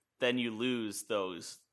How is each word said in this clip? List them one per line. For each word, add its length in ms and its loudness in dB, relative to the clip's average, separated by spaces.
then 180 4
you 140 0
lose 520 -2
those, 540 -2